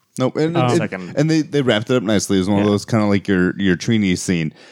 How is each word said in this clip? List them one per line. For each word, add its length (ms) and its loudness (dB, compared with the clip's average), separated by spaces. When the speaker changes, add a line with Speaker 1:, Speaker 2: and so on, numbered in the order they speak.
Speaker 1:
Nope. 180 -2
And, 200 -2
Speaker 2:
Um, 120 2
Speaker 1:
and, 80 2
Speaker 3:
Second. 400 -6
Speaker 1:
and 140 0
they, 100 2
they 220 -2
wrapped 260 0
it 60 2
up 80 0
nicely. 340 0
It 40 2
was 80 -2
one 100 2
of 60 2
Speaker 3:
Yeah. 60 2
Speaker 1:
those 140 0
kinda 220 0
like 200 0
your, 320 0
your 160 2
Trini 420 0
scene. 360 -2